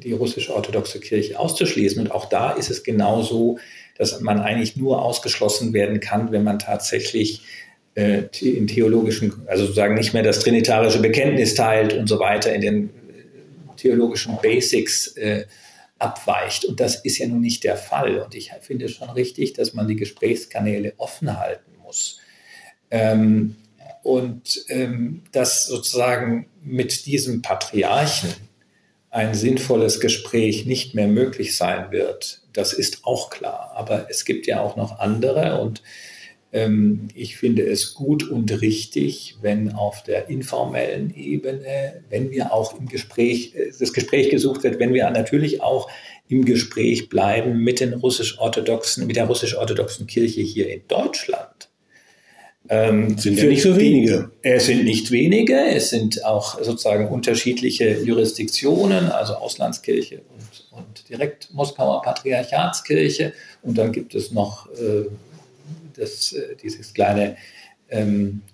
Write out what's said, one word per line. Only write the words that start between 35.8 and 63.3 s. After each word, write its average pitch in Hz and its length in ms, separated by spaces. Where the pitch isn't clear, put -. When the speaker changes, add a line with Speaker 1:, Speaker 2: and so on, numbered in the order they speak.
Speaker 1:
ähm, 107 600
ich 120 220
finde 117 280
es - 300
gut 147 360
und 110 320
richtig, - 800
wenn 104 320
auf 104 300
der - 260
informellen 131 840
Ebene, 139 960
wenn 127 220
wir 127 220
auch 110 260
im 120 80
Gespräch, 120 680
äh, - 220
das 127 140
Gespräch 139 380
gesucht 135 340
wird, 120 160
wenn 123 140
wir 117 160
natürlich 139 520
auch - 280
im 131 160
Gespräch 113 640
bleiben 113 540
mit 120 180
den 120 120
russisch-orthodoxen, 117 1120
mit 113 100
der 117 80
russisch-orthodoxen 110 840
Kirche 117 320
hier 107 300
in 98 180
Deutschland. - 800
Ähm, 107 480
Speaker 2:
Sind 101 180
ja - 80
Speaker 1:
für 143 60
Speaker 2:
nicht 139 120
so 185 120
Speaker 1:
die 185 60
Speaker 2:
wenige. 117 520
Speaker 1:
Es 127 240
sind 120 200
nicht 110 260
wenige, 190 440
es 277 340
sind 110 360
auch 107 360
sozusagen 107 480
unterschiedliche 120 920
Jurisdiktionen, 143 1080
also 107 260
Auslandskirche - 920
und, - 480
und - 320
direkt 139 440
Moskauer 139 480
Patriarchatskirche. 147 1300